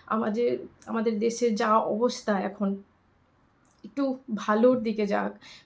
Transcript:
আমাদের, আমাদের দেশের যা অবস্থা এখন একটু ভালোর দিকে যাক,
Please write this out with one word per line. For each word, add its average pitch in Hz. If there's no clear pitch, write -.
আমাদের, 226
আমাদের 220
দেশের 233
যা 220
অবস্থা 214
এখন 196
একটু 269
ভালোর 226
দিকে 214
যাক, 202